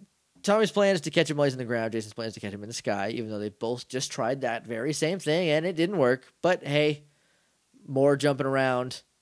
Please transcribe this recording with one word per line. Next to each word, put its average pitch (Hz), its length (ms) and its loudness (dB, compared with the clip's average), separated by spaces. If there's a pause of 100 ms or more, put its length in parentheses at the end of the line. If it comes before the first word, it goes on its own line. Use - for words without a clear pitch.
(440)
Tommy's 208 260 4
plan 196 240 4
is 165 80 0
to 156 80 -6
catch 160 180 2
him 147 80 -2
while 143 100 4
he's 131 80 0
in 127 40 -8
the 123 60 -6
ground. 113 280 -2
Jason's 110 220 -4
plan 113 140 -6
is 104 60 -10
to - 60 -14
catch 101 120 -8
him 101 100 -10
in 104 60 -14
the 117 60 -12
sky, 101 340 -2
even 113 220 -6
though 104 100 -6
they 104 80 -4
both 120 400 -6
just 131 240 -6
tried 131 300 -2
that 117 220 -4
very 117 280 -4
same 165 260 -2
thing 165 300 0
and 156 180 2
it 190 80 -2
didn't 175 240 0
work. 127 340 2 (100)
But 180 220 2
hey, 147 380 2 (800)
more 139 320 4
jumping 135 300 2
around, 131 560 0 (200)